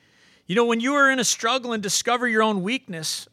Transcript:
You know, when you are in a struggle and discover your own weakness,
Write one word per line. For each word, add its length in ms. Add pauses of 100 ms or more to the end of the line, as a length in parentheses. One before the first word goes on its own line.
(460)
You 100
know, 100
when 140
you 160
are 160
in 80
a 40
struggle 500
and 100
discover 440
your 140
own 220
weakness, 680